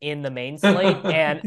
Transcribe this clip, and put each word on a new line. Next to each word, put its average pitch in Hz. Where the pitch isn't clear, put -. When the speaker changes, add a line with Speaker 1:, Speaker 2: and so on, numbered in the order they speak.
Speaker 1:
in 147
the 135
main 127
slate, 190
Speaker 2:
<laughs> -
Speaker 1:
and, 160